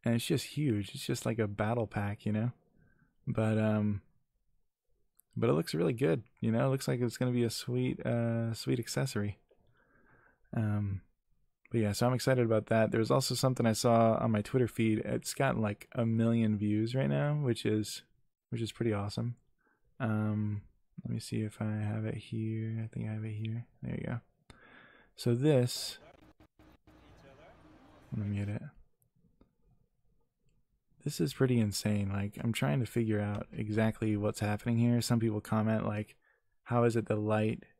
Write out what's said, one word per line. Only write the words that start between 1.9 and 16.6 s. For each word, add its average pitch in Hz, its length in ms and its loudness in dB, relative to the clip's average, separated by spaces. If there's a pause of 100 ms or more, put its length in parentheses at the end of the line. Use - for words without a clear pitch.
you 110 60 0
know? 110 200 0 (760)
But, 110 320 0
um, 107 420 2 (1400)
but 113 120 2
it 135 40 4
looks 160 220 0
really 165 180 2
good, 131 300 0 (160)
you 113 120 0
know? 117 160 2
It - 20 2
looks 135 180 -2
like 127 140 0
it's 120 160 -2
gonna 127 140 0
be 120 120 2
a 117 60 2
sweet, 127 560 -4
uh, 117 480 0
sweet 131 260 -2
accessory. 110 580 -4 (1200)
Um, 104 460 -2 (680)
but 120 100 0
yeah, 104 140 2
so 120 120 0
I'm 127 80 2
excited 127 300 2
about 110 220 2
that. 110 260 2
There 110 80 2
was 113 120 0
also 131 220 2
something 127 320 2
I 113 60 6
saw 113 440 4
on 117 160 0
my 107 100 2
Twitter 123 260 2
feed. 110 380 2
It's - 280 -4
got, 135 240 0
like, 107 360 -4
a 120 120 0
million 113 520 2
views 107 360 0